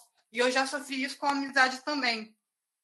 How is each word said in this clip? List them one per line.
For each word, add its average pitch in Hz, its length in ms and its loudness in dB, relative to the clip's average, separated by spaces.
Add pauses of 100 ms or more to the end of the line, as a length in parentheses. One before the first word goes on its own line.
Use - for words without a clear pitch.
(320)
E 226 60 -4
eu 247 120 4
já 262 160 2
sofri 262 360 -6
isso 277 160 -6
com 294 80 -4
a 285 40 4
amizade 269 540 2
também. 247 500 -2 (500)